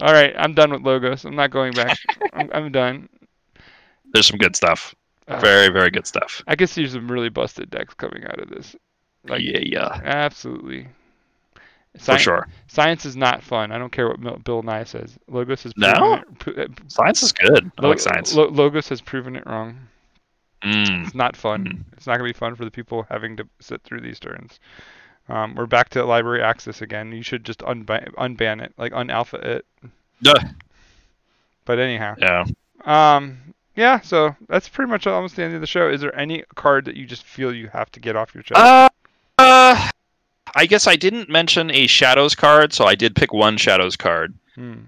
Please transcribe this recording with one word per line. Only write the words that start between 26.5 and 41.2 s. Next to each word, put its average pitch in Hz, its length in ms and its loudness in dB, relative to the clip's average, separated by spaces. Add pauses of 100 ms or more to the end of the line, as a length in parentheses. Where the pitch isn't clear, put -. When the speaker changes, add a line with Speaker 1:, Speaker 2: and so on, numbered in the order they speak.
Speaker 1:
again. 110 300 -12
You 113 100 -12
should 117 220 -10
just 113 160 -12
unba-, 113 540 -8
unban 113 480 -6
it, - 140 -16
like, 120 160 -10
unalpha 123 500 -6
it. 120 240 -8 (560)
Speaker 2:
Duh. 143 120 8 (1300)
Speaker 1:
But 120 140 -2
anyhow. 113 400 -4
Speaker 2:
Yeah. 90 260 0 (400)
Speaker 1:
Um, 147 540 2 (380)
yeah, 233 240 2
so 151 360 0 (120)
that's 180 200 -4
pretty 262 220 -6
much 208 160 -4
almost 185 300 -4
the 185 80 -6
end 165 100 -8
of 160 60 -10
the 156 60 -10
show. 170 220 0
Is 143 120 -2
there 143 180 -8
any 156 260 -8 (100)
card 139 300 2
that 123 120 -12
you 131 100 -18
just 120 180 -18
feel 131 300 -8
you 113 140 -14
have 113 240 -10
to - 80 -20
get 113 160 -6
off 110 180 -6
your - 80 -18
chest? - 180 2
Speaker 2:
Uh, 262 280 8 (500)
uh, 254 500 8 (640)
I 160 120 4
guess 196 200 4
I 180 100 6
didn't 196 320 -2